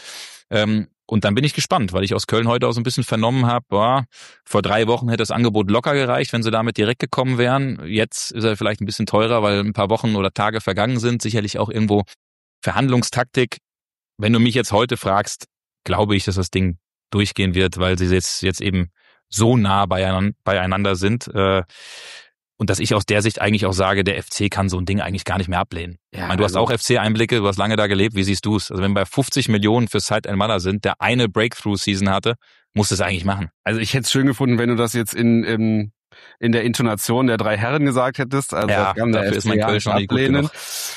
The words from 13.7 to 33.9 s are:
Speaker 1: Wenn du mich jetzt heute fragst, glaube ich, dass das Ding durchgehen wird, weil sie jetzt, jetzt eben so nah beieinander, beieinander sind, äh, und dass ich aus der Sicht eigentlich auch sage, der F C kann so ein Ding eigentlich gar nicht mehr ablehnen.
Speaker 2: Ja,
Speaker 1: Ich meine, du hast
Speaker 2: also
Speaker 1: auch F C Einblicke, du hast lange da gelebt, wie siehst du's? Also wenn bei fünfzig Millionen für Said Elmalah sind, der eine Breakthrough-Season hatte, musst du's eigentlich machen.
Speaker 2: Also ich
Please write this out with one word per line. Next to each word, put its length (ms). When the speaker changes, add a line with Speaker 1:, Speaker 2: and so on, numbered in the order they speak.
Speaker 1:
Wenn 160
du 60
mich 160
jetzt 180
heute 240
fragst, 480
glaube 320
ich, 80
dass 100
das 140
Ding 280
durchgehen 460
wird, 220
weil 200
sie 100
jetzt, 340
jetzt 180
eben 300
so 260
nah 300
beieinander, 580
beieinander 540
sind, 360
äh, 300
und 120
dass 80
ich 160
aus 100
der 160
Sicht 180
eigentlich 280
auch 60
sage, 300
der 140
F 140
C 180
kann 180
so 120
ein 80
Ding 120
eigentlich 260
gar 120
nicht 100
mehr 120
ablehnen. 400
Speaker 2:
Ja, 100
Speaker 1:
Ich 60
meine, 100
du 60
hast 120
Speaker 2:
also 100
Speaker 1:
auch 60
F 100
C 160
Einblicke, 400
du 100
hast 100
lange 180
da 100
gelebt, 300
wie 80
siehst 240
du's? 240
Also 100
wenn 140
bei 100
fünfzig 420
Millionen 400
für 120
Said 260
Elmalah 340
sind, 240
der 160
eine 300
Breakthrough-Season 800
hatte, 240
musst 160
du's 100
eigentlich 260
machen. 260
Speaker 2:
Also 160
ich 140